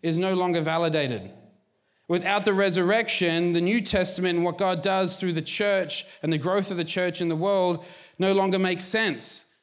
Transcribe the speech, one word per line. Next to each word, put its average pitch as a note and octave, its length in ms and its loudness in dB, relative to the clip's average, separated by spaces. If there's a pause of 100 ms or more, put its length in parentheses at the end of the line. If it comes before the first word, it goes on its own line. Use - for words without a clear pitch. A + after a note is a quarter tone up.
is E3 160 0
no F#3+ 160 0
longer F3+ 280 2
validated. D3+ 680 0 (760)
Without F#3 380 0
the G#3 80 4
resurrection, F#3 960 2
the E3+ 100 0
New G#3 200 2
Testament F#3 560 0
and E3+ 80 2
what E3+ 120 -2
God F#3 240 0
does F#3+ 380 0
through F3+ 140 -2
the D#3+ 80 -2
church F#3+ 640 -2 (180)
and D#3+ 80 0
the D#3 60 0
growth F#3 340 0
of F3+ 60 -4
the E3+ 80 -2
church F3+ 360 -2
in F3 60 0
the E3 80 0
world F3+ 500 0 (320)
no F#3+ 140 2
longer F#3+ 260 2
makes F#3 280 0
sense. G#3+ 600 -2 (180)